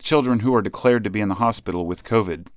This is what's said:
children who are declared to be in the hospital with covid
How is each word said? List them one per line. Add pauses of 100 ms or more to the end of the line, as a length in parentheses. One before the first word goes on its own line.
children
who
are
declared
to
be
in
the
hospital
with
covid